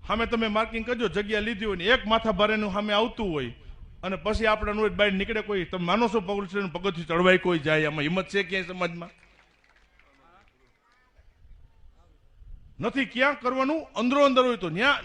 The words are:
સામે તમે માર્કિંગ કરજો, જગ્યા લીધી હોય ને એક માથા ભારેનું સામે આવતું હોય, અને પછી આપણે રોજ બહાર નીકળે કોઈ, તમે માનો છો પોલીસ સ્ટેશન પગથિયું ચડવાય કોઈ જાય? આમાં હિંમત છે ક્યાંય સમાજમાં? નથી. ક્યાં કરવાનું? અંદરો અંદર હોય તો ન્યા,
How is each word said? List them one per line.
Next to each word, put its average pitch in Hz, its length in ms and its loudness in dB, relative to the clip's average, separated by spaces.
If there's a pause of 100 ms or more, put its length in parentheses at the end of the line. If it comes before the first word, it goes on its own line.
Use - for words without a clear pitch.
સામે 226 180 0
તમે 226 220 0
માર્કિંગ 220 380 -2
કરજો, 240 220 -2
જગ્યા 208 320 -2
લીધી 214 260 -4
હોય 202 120 -2
ને 170 60 -8
એક 220 240 2
માથા 226 240 2
ભારેનું 208 420 2
સામે 208 200 -2
આવતું 214 380 0
હોય, 131 220 -4 (500)
અને 190 120 -4
પછી 208 300 -2
આપણે 214 280 2
રોજ 214 180 0
બહાર 202 200 2
નીકળે 202 300 -2
કોઈ, 202 240 -4
તમે 180 200 -4
માનો 214 220 2
છો 214 120 2
પોલીસ 202 300 -4
સ્ટેશન 196 180 -2
પગથિયું 170 400 -4
ચડવાય 180 300 6
કોઈ 180 220 2
જાય? 156 260 2
આમાં 151 160 -2
હિંમત 180 260 0
છે 196 160 -2
ક્યાંય 180 240 -4
સમાજમાં? 170 420 -6 (3750)
નથી. 247 260 -2
ક્યાં 277 340 0
કરવાનું? 262 560 -2
અંદરો 262 300 4
અંદર 262 180 6
હોય 240 140 2
તો 180 120 -4
ન્યા, 226 360 2